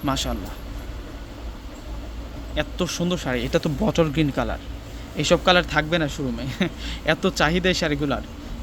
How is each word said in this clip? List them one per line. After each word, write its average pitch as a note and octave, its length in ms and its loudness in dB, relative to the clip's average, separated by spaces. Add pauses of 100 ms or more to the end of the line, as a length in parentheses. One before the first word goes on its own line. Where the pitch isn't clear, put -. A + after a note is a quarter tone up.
মাশাআল্লাহ, B2+ 500 0 (2000)
এত - 160 -6 (180)
সুন্দর F3 260 2
শাড়ি। B2+ 240 0
এটা D#3 120 4
তো E3 100 2 (100)
বটল E3+ 320 4
গ্রিন D3 260 4
কালার, A2+ 240 0 (540)
এইসব D#3 280 4
কালার F3 300 6
থাকবে D3+ 260 2
না D#3 160 2
শোরুমে, B2 300 -2 (340)
<laughs> - 340 0
এত E3 100 -2 (160)
চাহিদা F3 300 4
এই F3 100 4
শাড়িগুলার। C#3+ 440 0 (400)